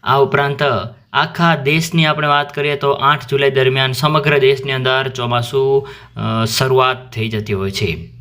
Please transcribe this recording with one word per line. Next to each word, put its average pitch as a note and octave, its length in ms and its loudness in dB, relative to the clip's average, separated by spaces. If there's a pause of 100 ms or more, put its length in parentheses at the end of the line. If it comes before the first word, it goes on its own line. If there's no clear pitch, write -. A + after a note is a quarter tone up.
આ C3+ 140 2
ઉપરાંત C#3+ 420 0 (540)
આખા D#3+ 420 2
દેશની D#3+ 500 0
આપણે D3+ 220 0
વાત C#3+ 280 0
કરીએ D3 200 -2
તો C#3 160 -2
આઠ C#3 380 0
જુલાઈ C#3 220 2
દરમિયાન C3 400 2
સમગ્ર D3 480 2
દેશની C3+ 320 2
અંદર C3 360 0
ચોમાસું, C3 800 0 (340)
અ, A2+ 240 -2
શરૂઆત C3 680 0
થઈ A2 180 -6
જતી G#2+ 240 -4
હોય F#2+ 180 -4
છે. E2+ 500 -6